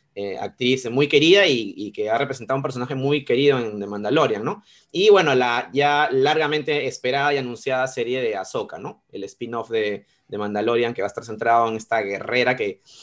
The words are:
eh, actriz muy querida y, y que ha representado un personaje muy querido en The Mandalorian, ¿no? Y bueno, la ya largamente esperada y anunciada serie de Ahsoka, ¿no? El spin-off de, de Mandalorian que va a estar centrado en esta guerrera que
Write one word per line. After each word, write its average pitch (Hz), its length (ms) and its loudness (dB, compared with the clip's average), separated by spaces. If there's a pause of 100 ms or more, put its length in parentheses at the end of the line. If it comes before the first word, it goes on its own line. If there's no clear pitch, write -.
(200)
eh, 101 200 -6
actriz 123 500 -2
muy 139 180 2
querida 165 380 6
y, 113 320 0
y 104 140 -10
que 107 180 -4
ha 113 80 2
representado 127 400 -4
un 139 60 -4
personaje 131 320 -6
muy 139 280 -2
querido 135 360 4
en 107 200 -6
The 101 60 -6
Mandalorian, 107 580 0
¿no? 190 200 -6 (280)
Y 202 200 4
bueno, 165 240 6
la 123 360 0
ya 147 400 2
largamente 147 760 0
esperada 139 480 0
y - 20 0
anunciada 127 480 -4
serie 127 340 -4
de 113 160 -2
Ahsoka, 95 440 -8
¿no? 156 320 -14
El 98 140 -12
spin-off 113 440 -8
de, 104 380 -4 (200)
de 101 120 -8
Mandalorian 117 560 0
que 95 80 -4
va - 20 0
a 98 80 -6
estar 110 100 -10
centrado 113 460 2
en 110 60 -4
esta 110 260 -2
guerrera 120 540 -2
que 104 260 -6 (220)